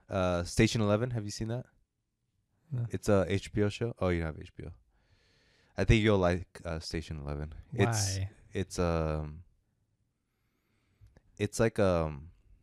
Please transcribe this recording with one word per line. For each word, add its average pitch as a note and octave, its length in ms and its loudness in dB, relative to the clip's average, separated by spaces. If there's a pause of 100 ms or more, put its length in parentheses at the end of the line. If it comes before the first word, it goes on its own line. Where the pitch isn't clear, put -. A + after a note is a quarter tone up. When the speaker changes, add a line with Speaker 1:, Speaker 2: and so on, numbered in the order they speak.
(100)
Speaker 1:
Uh, F2+ 340 0
Station A2+ 360 2
Eleven. G#2+ 320 2
Have A2+ 120 -6
you G#2 60 -8
seen A2 180 -8
that? A#2+ 160 -6 (1080)
Speaker 2:
No. A#2+ 180 -4
Speaker 1:
It's - 180 -4
a G2 200 4
H G2 240 -4
B G#2 100 0
O G#2 60 2
show. A#2 320 -4
Oh, F#2 80 0
you F2 100 2
don't E2 160 -2
have E2 60 -14
H E2+ 160 -16
B - 100 -14
O. E2 40 -12 (1080)
I G2 60 2
think A2 180 8
you'll G#2 160 6
like, F2+ 280 2 (180)
uh, D#2+ 160 -6
Station D#2 440 -8
Eleven. D2 300 -6 (180)
It's, G#2+ 460 0
Speaker 2:
Why? F#2+ 120 -4 (220)
Speaker 1:
it's, - 280 -6
um, D#2+ 640 -2 (2000)
it's G#2 220 -4
like, A2+ 180 2
um, E2 500 2 (340)